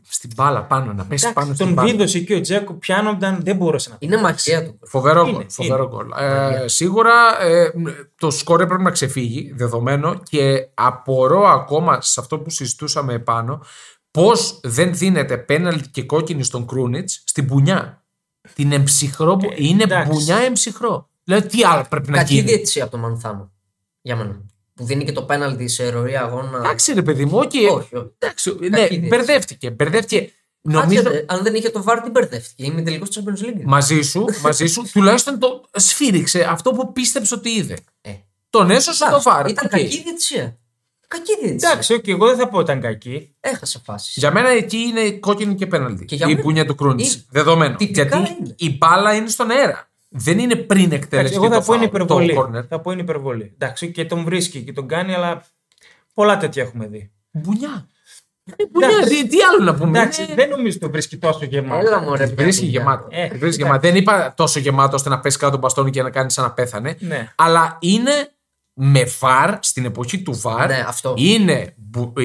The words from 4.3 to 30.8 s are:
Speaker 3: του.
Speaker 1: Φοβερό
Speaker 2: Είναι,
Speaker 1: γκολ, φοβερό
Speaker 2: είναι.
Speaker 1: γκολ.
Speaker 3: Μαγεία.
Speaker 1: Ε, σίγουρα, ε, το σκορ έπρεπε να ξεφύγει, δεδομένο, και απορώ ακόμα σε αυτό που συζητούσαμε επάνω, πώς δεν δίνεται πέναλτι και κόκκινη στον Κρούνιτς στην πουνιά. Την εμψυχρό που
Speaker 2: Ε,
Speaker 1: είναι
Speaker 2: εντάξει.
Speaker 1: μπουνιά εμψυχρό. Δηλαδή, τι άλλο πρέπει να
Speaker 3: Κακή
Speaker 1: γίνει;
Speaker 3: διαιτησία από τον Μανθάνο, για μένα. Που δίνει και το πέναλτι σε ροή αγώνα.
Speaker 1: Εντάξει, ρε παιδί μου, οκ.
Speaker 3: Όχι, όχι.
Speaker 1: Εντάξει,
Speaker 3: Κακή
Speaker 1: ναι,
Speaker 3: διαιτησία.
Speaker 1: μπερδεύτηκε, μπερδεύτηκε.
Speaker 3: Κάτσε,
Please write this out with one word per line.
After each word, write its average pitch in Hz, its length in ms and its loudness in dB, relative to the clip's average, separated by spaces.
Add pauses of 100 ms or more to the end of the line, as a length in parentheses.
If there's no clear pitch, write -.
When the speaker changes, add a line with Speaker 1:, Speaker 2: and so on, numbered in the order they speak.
Speaker 3:
του. - 200 -14
Speaker 1:
Φοβερό 143 380 2
Speaker 2:
Είναι, 131 100 2
Speaker 1:
γκολ, 101 160 -6
φοβερό 131 340 -2
Speaker 2:
είναι. 120 100 -6
Speaker 1:
γκολ. 110 160 -12
Speaker 3:
Μαγεία. 135 540 -2
Speaker 1:
Ε, 123 60 -6
σίγουρα, 226 760 4
ε, 170 300 4 (460)
το 156 120 0
σκορ 165 300 2
έπρεπε 185 220 0
να 180 80 2
ξεφύγει, 131 680 -4
δεδομένο, 123 580 -2 (160)
και 139 440 0
απορώ 131 720 2
ακόμα 147 540 2
σε - 200 -2
αυτό - 180 -8
που 151 120 -10
συζητούσαμε 143 640 -6
επάνω, 117 480 -4 (500)
πώς 190 520 2
δεν 139 320 0
δίνεται 143 440 0
πέναλτι 156 500 -2
και - 140 -10
κόκκινη 156 400 -2
στον 120 240 -4
Κρούνιτς 131 600 -4
στην 135 200 -2
πουνιά. 139 560 0 (520)
Την 143 180 0
εμψυχρό 143 640 2
που 196 140 -2
Speaker 2:
Ε, - 60 -10
Speaker 1:
είναι 165 260 4
Speaker 2:
εντάξει. 180 300 2
Speaker 1:
μπουνιά 156 240 2
εμψυχρό. 240 720 -2 (160)
Δηλαδή, 208 240 2
τι 226 140 0
άλλο 160 280 4
πρέπει 139 200 -4
να 143 60 0
Speaker 3:
Κακή 139 180 2
Speaker 1:
γίνει; 135 120 4
Speaker 3:
διαιτησία - 360 0
από - 100 -6
τον 120 80 -8
Μανθάνο, 113 520 -8 (480)
για 120 160 -6
μένα. 101 240 -8 (340)
Που 123 100 -12
δίνει 139 200 -4
και 143 80 -6
το 139 100 -4
πέναλτι 139 460 -4
σε 123 220 -4
ροή 123 260 -4
αγώνα. 127 420 -6
Speaker 1:
Εντάξει, 147 360 -2
ρε 185 80 0
παιδί 143 220 0
μου, 170 140 0
οκ. 285 60 4 (100)
Speaker 3:
Όχι, 226 120 4
όχι. 120 520 -2
Speaker 1:
Εντάξει, - 320 -6
Speaker 3:
Κακή 180 180 -6
Speaker 1:
ναι, 208 100 0
Speaker 3:
διαιτησία. 175 300 2
Speaker 1:
μπερδεύτηκε, 233 600 0
μπερδεύτηκε. 160 500 0
Speaker 3:
Κάτσε, - 140 -10 (460)